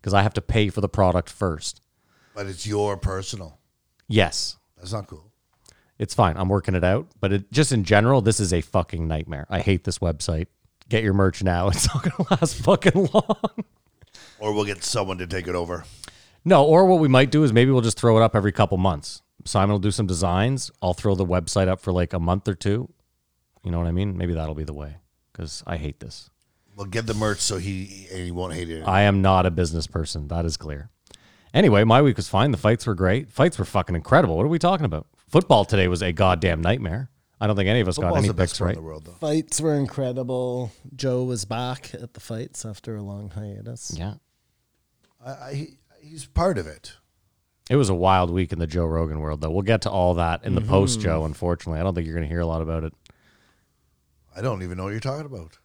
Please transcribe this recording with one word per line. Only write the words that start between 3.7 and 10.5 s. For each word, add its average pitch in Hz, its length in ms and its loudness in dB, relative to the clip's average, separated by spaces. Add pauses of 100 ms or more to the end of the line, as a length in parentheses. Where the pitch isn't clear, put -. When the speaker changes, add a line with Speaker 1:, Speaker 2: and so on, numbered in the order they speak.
Speaker 1:
Yes. - 520 0 (180)
Speaker 2:
That's 92 160 -12
not 104 160 -8
cool. 80 240 -20 (680)
Speaker 1:
It's - 160 -6
fine. 85 220 4
I'm 92 120 -2
working 95 280 0
it 85 80 0
out. 107 240 0 (120)
But 98 120 0
it, 101 180 -2
just 143 220 2
in 113 100 2
general, 110 380 4
this 107 180 2
is 92 140 0
a 87 80 2
fucking 82 480 -4
nightmare. 78 420 -6
I 95 80 -2
hate 92 240 0
this - 160 -6
website. 82 480 -4 (420)